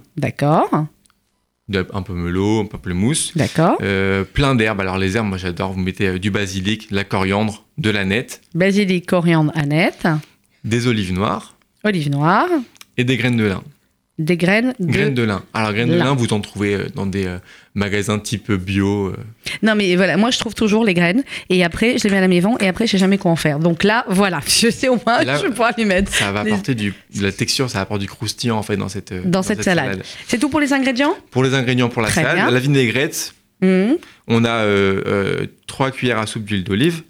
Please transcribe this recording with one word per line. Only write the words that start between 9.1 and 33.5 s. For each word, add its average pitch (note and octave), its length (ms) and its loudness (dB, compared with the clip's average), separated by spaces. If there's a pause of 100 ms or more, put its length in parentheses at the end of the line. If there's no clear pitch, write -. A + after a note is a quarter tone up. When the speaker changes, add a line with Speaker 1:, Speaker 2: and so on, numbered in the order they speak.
Speaker 1:
aneth. D#3+ 520 0 (560)
Speaker 2:
Des A#2+ 240 0
olives G2+ 260 0
noires. G2 420 -2 (280)
Speaker 1:
Olives F3 260 0
noires. F3 400 2 (480)
Speaker 2:
Et B2 60 2
des B2+ 140 2
graines A#2+ 200 0
de A2 80 2
lin. F#2+ 160 0 (560)
Speaker 1:
Des D#3+ 180 0
graines G#3+ 460 0
de E3 100 0
Speaker 2:
Graines C#3+ 220 2
de... A#2+ 100 0
lin. G2+ 200 -2 (100)
Alors, A2 180 -2
graines A2+ 160 0
de E3 80 2
Speaker 1:
lin. E3+ 100 2
Speaker 2:
lin, C#3 80 2
vous A#2 200 0
en G#2 80 0
trouvez, G2+ 320 -2
euh, F#2+ 200 -2
dans G2 120 -4
des, F#2+ 200 -2
euh, F2+ 120 -6 (360)
magasins G2+ 460 -2
type G2+ 320 -6
bio, G2 560 0
euh. - 80 -6 (480)
Speaker 1:
Non, G#3+ 120 2
mais F#3+ 200 2
voilà, F3 220 2
moi, A3 120 2
je B3 80 -2
trouve G#3+ 160 -6
toujours A3 300 2
les G3 100 2
graines, F3 300 2 (260)
et F#3 140 4
après, A3+ 340 0
je A3+ 60 -4
les G#3 60 2
mets G3 80 2
à F#3+ 40 2
la F#3 60 4
maison, F#3 300 2
et G3 100 0
après, F#3 180 0
je A3+ 60 0
sais G3 60 2
jamais F#3+ 200 4
quoi F3+ 140 2
en E3 60 2
faire. D3+ 220 0
Donc E3 260 2
là, A3+ 240 2
voilà, F3+ 340 2
<laughs> - 20 -8
je - 240 2
sais B3+ 200 0
au B3 80 4 (100)
moins, B3 140 2
Speaker 2:
Et D#4+ 40 2
là, - 120 0
Speaker 1:
je - 60 -2
vais F4+ 80 0
pouvoir A3+ 260 0
les A3+ 80 0
mettre. G3 280 2
Speaker 2:
ça - 200 0
va - 100 0
Speaker 1:
Les G#3+ 80 0
Speaker 2:
apporter C3 240 0
du, G#2 180 -2 (220)
de G2+ 80 -2
la G2 80 2
texture, B2+ 380 -2
ça G2+ 100 -4
apporte G2 220 -4
du G2 80 -6
croustillant, A2+ 480 -4
en G#2 60 -4
fait, G#2+ 120 -2
dans G2+ 140 -4
cette, G2 240 -12
euh, F2+ 100 -8
Speaker 1:
Dans F#3 60 0
Speaker 2:
dans F#3 120 2
Speaker 1:
cette G#2+ 180 -2
Speaker 2:
cette G#2 40 -4
Speaker 1:
salade. E3+ 280 2
Speaker 2:
salade. F#2+ 140 -6 (220)
Speaker 1:
C'est - 100 0
tout C#4+ 120 0
pour D4+ 100 0
les C#4+ 140 2
ingrédients ? C4+ 420 0 (160)
Speaker 2:
Pour B2+ 100 0
les C3 120 2
ingrédients B2+ 340 2
pour A#2 140 -2
la G#2+ 80 0
Speaker 1:
Très D#3 140 0
Speaker 2:
salade, C#3+ 120 2
Speaker 1:
bien. G3 160 2
Speaker 2:
la B2+ 80 4
vinaigrette, C3 720 0 (280)